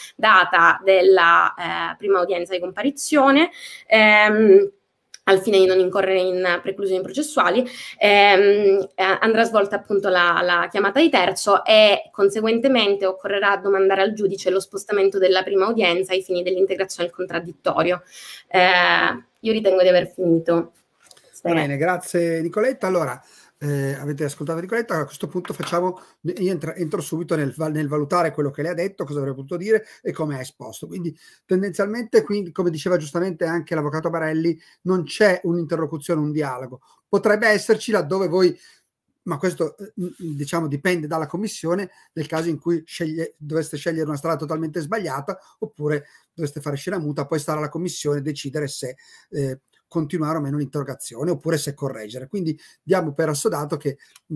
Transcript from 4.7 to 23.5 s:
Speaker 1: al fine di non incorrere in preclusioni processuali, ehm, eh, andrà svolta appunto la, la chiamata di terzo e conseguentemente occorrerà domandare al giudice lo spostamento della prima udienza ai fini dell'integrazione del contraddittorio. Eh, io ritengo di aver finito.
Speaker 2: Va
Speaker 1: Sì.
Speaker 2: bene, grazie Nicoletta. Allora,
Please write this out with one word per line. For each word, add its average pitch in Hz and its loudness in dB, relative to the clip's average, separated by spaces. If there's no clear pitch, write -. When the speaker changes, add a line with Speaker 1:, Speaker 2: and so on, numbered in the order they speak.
Speaker 1:
al 190 4
fine 196 2
di 190 6
non 185 4
incorrere 190 2
in 185 0
preclusioni 190 -4
processuali, 233 0
ehm, 202 6
eh, 185 0
andrà 226 4
svolta 208 0
appunto 202 -2
la, 175 2
la 175 0
chiamata 202 0
di 330 6
terzo 185 2
e 214 6
conseguentemente 214 2
occorrerà 196 -2
domandare 190 2
al 214 2
giudice 196 -2
lo 185 2
spostamento 196 -2
della 185 4
prima 190 0
udienza 185 0
ai 185 -2
fini 180 -4
dell'integrazione 185 -2
del - -16
contraddittorio. 175 -4
Eh, 180 2
io 220 -2
ritengo 190 2
di 185 6
aver 175 4
finito. 170 0
Speaker 2:
Va 170 -2
Speaker 1:
Sì. 170 2
Speaker 2:
bene, 147 -2
grazie 170 -2
Nicoletta. 214 -2
Allora, 156 -2